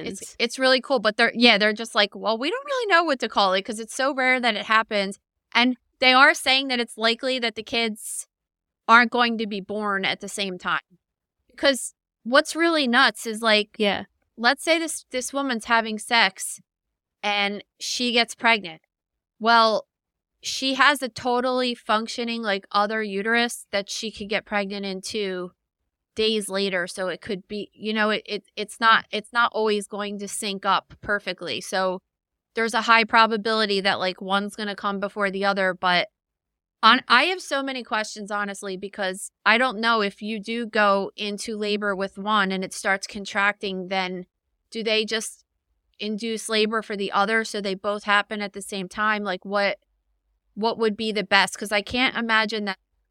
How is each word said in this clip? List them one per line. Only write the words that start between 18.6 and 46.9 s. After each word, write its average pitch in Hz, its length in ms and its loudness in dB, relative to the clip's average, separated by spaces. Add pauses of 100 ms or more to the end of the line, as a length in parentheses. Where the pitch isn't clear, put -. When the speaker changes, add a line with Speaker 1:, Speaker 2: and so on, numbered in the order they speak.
Speaker 2:
Well, 226 480 4 (560)
she 262 320 -4
has 269 260 4
a 254 80 -4
totally 247 640 -2
functioning, 233 680 -4
like, 196 300 -4
other 214 320 0
uterus 226 680 -2
that 202 180 -4
she 220 220 -8
could 202 180 -12
get 202 160 -2
pregnant 202 400 -4
in 196 160 -8
two 185 500 -6 (640)
days 220 340 0
later. 190 380 -2
So 185 200 -6
it 170 140 -6
could 196 260 -8
be, 208 260 -10
you 214 200 -6
know, 214 160 2
it, 208 160 0
it, 202 180 -8 (120)
it's 208 240 -10
not, 226 320 6
it's 214 220 -6
not 240 200 2
always 214 340 0
going 202 320 -8
to 202 80 -10
sync 196 380 -6
up 190 360 -2
perfectly. 180 600 -4
So 185 400 -2 (540)
there's 226 180 -2
a 226 80 0
high 226 240 6
probability 220 760 2
that, 190 180 0
like, 185 220 -4
one's 196 340 -2
gonna 208 200 -6
come 196 240 -4
before 202 320 -2
the 196 140 -2
other. 196 280 2
But 180 360 2 (760)
on, 233 240 6
I 254 180 6
have 370 160 -2
so 277 220 -4
many 262 200 -6
questions, 214 480 -6
honestly, 202 460 -6
because 190 540 -6 (140)
I 214 120 6
don't 233 220 0
know 226 220 2
if 202 200 -4
you 214 180 -6
do 226 260 -6
go 202 500 2
into 208 420 -6
labor 208 380 -2
with 190 220 -6
one 196 340 0
and 190 120 -2
it 185 100 -8
starts 196 340 -2
contracting, 196 800 -4
then 185 360 -4 (460)
do 226 120 -6
they 220 220 2
just 226 400 -6 (540)
induce 214 500 -6
labor 220 320 2
for 208 160 -8